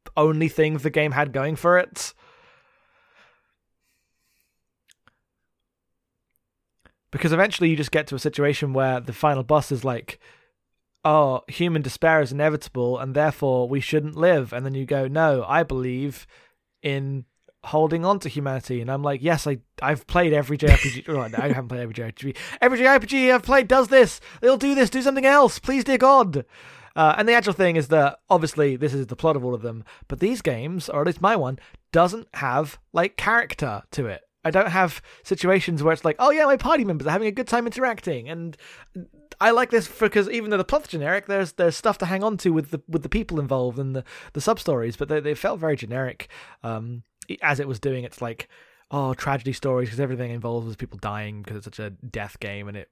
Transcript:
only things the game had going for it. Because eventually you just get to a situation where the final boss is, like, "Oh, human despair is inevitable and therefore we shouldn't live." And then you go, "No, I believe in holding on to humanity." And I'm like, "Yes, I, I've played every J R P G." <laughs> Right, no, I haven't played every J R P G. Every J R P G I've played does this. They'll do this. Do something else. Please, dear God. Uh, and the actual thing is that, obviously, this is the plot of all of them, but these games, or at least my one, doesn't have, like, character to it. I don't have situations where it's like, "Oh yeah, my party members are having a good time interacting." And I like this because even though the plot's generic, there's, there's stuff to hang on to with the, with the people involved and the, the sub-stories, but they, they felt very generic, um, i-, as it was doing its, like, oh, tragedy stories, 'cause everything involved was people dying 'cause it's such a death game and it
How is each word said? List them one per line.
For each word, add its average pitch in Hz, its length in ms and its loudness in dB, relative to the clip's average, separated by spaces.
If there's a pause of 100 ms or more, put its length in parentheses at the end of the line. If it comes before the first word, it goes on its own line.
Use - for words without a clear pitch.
(160)
only 156 320 2
things 156 340 0
the 151 80 -2
game 151 220 0
had 135 220 0
going 139 200 -2
for 175 240 4
it. - 360 -6 (4000)
Because 160 240 0
eventually 180 340 2
you 160 80 2
just 143 160 -4
get 151 140 0
to - 80 -10
a 131 40 -6
situation 143 540 -2
where 131 260 0
the 120 140 -10
final 139 320 0
boss 151 260 0
is, 127 140 -4
like, 120 340 -8 (920)
"Oh, 147 400 4
human 170 320 -2
despair 156 400 2
is 131 120 -2
inevitable 139 640 -2
and 131 160 -8
therefore 139 520 0
we 135 140 -2
shouldn't 151 360 -2
live." 156 360 4
And 127 140 -8
then 135 80 -6
you 135 100 -6
go, 135 240 -2
"No, 143 400 2
I 156 140 2
believe 131 640 -6 (560)
in 139 420 -6 (400)
holding 156 400 0
on 196 160 2
to 165 80 -8
humanity." 131 540 -6
And 120 80 -6
I'm 139 120 -4
like, 143 200 -4
"Yes, 160 240 0
I, 139 120 -2 (220)
I've 143 260 -4
played 175 280 2
every 143 240 0
J 151 100 2
R 135 100 10
P 139 120 -4
G." 123 140 -10
<laughs> - 40 -14
Right, 131 220 -4
no, 113 80 -10
I 135 100 0
haven't 127 200 -4
played 123 120 -8
every 113 140 -10
J 117 80 -10
R 113 100 -10
P 135 200 -8
G. - 60 -14 (220)
Every 247 180 4
J 254 80 4
R 269 140 6
P 214 60 -10
G 254 260 4
I've 247 100 4
played 254 260 2
does 254 200 4
this. 254 320 6 (200)
They'll 247 180 6
do 277 160 0
this. 262 160 4
Do 262 120 -2
something 269 240 2
else. 277 320 6
Please, 262 260 -2
dear 262 140 2
God. 220 460 6 (520)
Uh, 156 200 6
and 214 120 0
the 233 40 6
actual 233 200 2
thing 175 240 2
is 143 120 0
that, 143 300 2 (100)
obviously, 151 460 2
this 127 180 -2
is 135 140 -4
the 120 80 -12
plot 160 220 0
of 127 80 -6
all 123 100 -4
of 107 80 -6
them, 113 220 -10 (240)
but - 100 -8
these 208 240 -2
games, 151 460 -4
or 147 120 -2
at 156 60 0
least 175 140 -4
my 208 160 2
one, 131 200 -4 (360)
doesn't 180 420 2
have, 143 420 -2 (160)
like, 175 240 0
character 208 680 -2 (100)
to 131 160 -6
it. 98 140 -10 (220)
I 160 60 -2
don't 190 200 2
have 175 300 0 (220)
situations 180 580 0
where 156 120 4
it's 156 120 -2
like, 156 140 0
"Oh 254 120 4
yeah, 302 140 4
my 277 120 4
party 277 280 2
members 156 220 -4
are 151 100 0
having 214 120 -2
a 208 100 -6
good 247 80 -4
time 240 200 -2
interacting." 202 640 -6
And 165 280 -12 (840)
I 220 120 6
like 247 180 2
this 220 160 2
because 208 440 0
even 220 200 -4
though 208 60 0
the 185 80 0
plot's 302 240 -2
generic, 170 380 -4
there's, 196 260 -2
there's 170 240 2
stuff - 220 0
to 185 80 -4
hang 190 180 -2
on 220 140 -2
to 180 120 0
with 156 220 0
the, 151 160 -6
with 160 160 -4
the - 40 -8
people 214 300 -4
involved 127 400 -2
and 135 160 -6
the, 131 100 -8 (280)
the 147 80 -8
sub-stories, 131 560 -2
but 143 120 -6
they, 151 120 -2
they 147 140 -4
felt 190 260 -4
very 156 160 -2
generic, 127 520 -8 (360)
um, 117 400 -10 (260)
i-, - 120 -12
as 147 180 -2
it 143 80 -6
was 120 100 -6
doing 131 240 -6
its, - 180 -16
like, 117 280 -10 (420)
oh, 135 240 -4
tragedy 135 380 -4
stories, 127 380 -2
'cause 113 100 -6
everything 123 320 -6
involved 117 340 -6
was 113 80 -10
people 107 240 -14
dying 104 460 -10
'cause 107 140 -12
it's 101 60 -16
such - 140 -18
a 107 120 -10
death 104 500 -12
game 101 260 -10
and 101 100 -12
it 98 160 -16